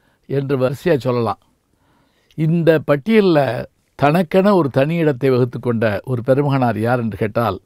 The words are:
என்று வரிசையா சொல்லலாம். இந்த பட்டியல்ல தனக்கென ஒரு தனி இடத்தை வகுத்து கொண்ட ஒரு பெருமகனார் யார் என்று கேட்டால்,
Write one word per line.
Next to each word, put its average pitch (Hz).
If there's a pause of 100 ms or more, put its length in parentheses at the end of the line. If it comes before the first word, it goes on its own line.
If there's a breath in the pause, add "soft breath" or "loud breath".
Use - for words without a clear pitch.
(260)
என்று 139
வரிசையா 135
சொல்லலாம். 120 (960)
இந்த 160
பட்டியல்ல 147 (360)
தனக்கென 185
ஒரு 165
தனி 147
இடத்தை 143
வகுத்து 123
கொண்ட 113
ஒரு 120
பெருமகனார் 131
யார் 120
என்று 107
கேட்டால், 107